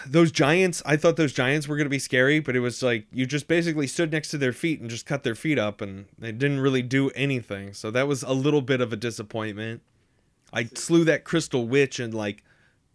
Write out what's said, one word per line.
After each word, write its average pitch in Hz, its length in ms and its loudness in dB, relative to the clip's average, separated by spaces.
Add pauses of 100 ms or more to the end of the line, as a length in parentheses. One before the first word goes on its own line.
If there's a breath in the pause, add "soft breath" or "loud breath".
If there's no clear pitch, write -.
those 160 260 6
giants, 170 540 2
I 151 100 2
thought 165 200 4
those 151 180 2
giants 143 340 0
were 147 80 -2
gonna 147 140 0
be 139 80 0
scary, 135 420 2
but 127 160 -2
it 123 40 2
was 120 220 -4
like, 120 300 0
you 127 140 -2
just 139 220 -4
basically 165 380 2
stood 160 260 -2
next 156 180 -4
to 156 80 -4
their 127 140 2
feet 160 280 -2
and 117 80 -10
just 113 160 -10
cut 139 200 -4
their 117 100 0
feet 147 240 -2
up, 104 240 -2
and 98 240 -12 (120)
they 113 140 -10
didn't 139 280 0
really 131 220 2
do 135 280 0
anything. 107 640 -4
So 110 160 -8
that 131 180 0
was 139 140 -2
a 127 100 -4
little 143 300 2
bit 127 180 0
of 117 140 -2
a - 20 -6
disappointment. 110 840 -8 (720)
I 120 120 -2
slew 165 400 2
that 156 200 2
Crystal 139 440 -2
Witch 135 320 2
in, 113 120 -6
like, 104 300 -6 (520 soft breath)